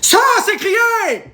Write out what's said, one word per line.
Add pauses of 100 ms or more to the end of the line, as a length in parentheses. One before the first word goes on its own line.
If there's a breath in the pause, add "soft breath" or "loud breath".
Ça, (260)
c'est
crier ! (100)